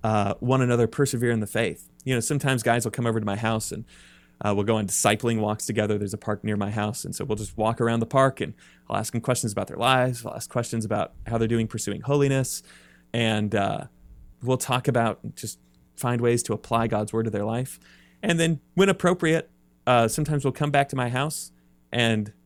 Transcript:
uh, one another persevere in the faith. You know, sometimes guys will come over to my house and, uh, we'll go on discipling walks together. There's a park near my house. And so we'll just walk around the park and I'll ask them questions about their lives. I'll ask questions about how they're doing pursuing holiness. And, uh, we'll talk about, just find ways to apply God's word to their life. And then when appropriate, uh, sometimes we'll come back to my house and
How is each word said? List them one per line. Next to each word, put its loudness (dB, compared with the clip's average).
uh, 2
one 2
another 4
persevere 0
in 2
the -2
faith. -4
You -2
know, 2
sometimes 0
guys 2
will -2
come -2
over 0
to -4
my -2
house -2
and, -10
uh, 2
we'll 0
go 2
on 0
discipling 0
walks -2
together. 0
There's -4
a -10
park -6
near -2
my -2
house. -4
And -8
so -8
we'll -2
just -10
walk 0
around 2
the -2
park 4
and -4
I'll -2
ask -4
them -2
questions -2
about -4
their -10
lives. 2
I'll -10
ask -12
questions -4
about -2
how -4
they're 2
doing 0
pursuing -6
holiness. 0
And, 0
uh, 0
we'll 2
talk 0
about, -2
just -12
find -2
ways 4
to -2
apply 0
God's -2
word 0
to -2
their -2
life. -4
And 2
then 2
when 6
appropriate, 2
uh, 6
sometimes 0
we'll 2
come -2
back 4
to -6
my -2
house -4
and 2